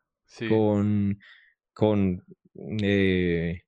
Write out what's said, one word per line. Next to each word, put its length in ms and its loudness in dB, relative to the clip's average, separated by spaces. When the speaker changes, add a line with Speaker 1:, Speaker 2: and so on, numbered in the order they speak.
Speaker 1:
Sí. 220 -10
Speaker 2:
con, 720 0
con, 500 0
eh, 880 0